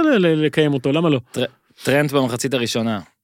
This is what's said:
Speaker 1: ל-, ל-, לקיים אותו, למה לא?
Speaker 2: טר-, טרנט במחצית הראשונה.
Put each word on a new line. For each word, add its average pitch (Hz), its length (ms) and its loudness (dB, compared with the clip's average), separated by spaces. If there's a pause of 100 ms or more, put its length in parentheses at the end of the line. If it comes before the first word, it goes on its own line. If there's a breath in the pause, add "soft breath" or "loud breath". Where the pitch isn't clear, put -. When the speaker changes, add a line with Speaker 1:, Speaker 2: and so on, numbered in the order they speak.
Speaker 1:
ל-, 302 160 2
ל-, 160 280 2
לקיים 147 280 2
אותו, 139 180 -2
למה 165 180 2
לא? 135 100 2 (120)
Speaker 2:
טר-, 123 140 -4 (380)
טרנט 143 280 0
במחצית 127 420 -2
הראשונה. 113 460 -2 (240)